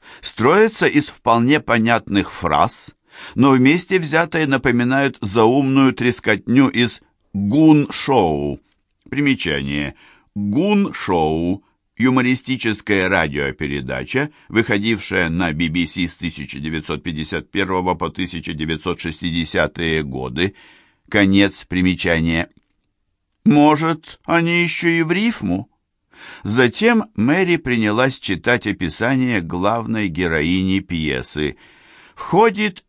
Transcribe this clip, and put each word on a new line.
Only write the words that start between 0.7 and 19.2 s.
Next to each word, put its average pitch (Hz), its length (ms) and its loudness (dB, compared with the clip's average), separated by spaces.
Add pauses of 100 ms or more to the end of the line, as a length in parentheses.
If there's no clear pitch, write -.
из 143 220 0
вполне 120 520 2
понятных 113 720 0
фраз, - 600 0 (400)
но 135 180 4
вместе 151 460 4
взятые 160 480 0
напоминают 131 760 0
заумную 127 720 4
трескотню 120 760 0
из 117 320 -2 (320)
Гун-шоу. 101 1300 2 (480)
Примечание. 73 880 -2 (400)
Гун-шоу. 101 1300 -2 (320)
Юмористическая 120 1120 0
радиопередача, 71 1200 -4 (180)
выходившая 101 840 -2
на 85 220 -2
би 82 140 -2
би 82 180 0
си 85 220 -4
с 78 80 -6
тысяча 71 460 -10
девятьсот 78 420 -6
пятьдесят 78 480 -8
первого 92 460 -2
по 82 120 -6
тысяча 87 440 -8
девятьсот 80 480 -6
шестидесятые 80 1040 -2